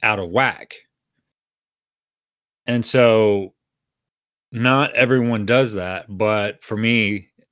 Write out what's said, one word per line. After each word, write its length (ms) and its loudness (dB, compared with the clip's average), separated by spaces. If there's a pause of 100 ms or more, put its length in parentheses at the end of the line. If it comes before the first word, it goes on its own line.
out 160 0
of 120 -8
whack. 460 -2 (1900)
And 180 -2
so 680 2 (1000)
not 420 0
everyone 520 0
does 280 2
that, 340 -8
but 560 -4
for 120 -8
me, 520 -2 (240)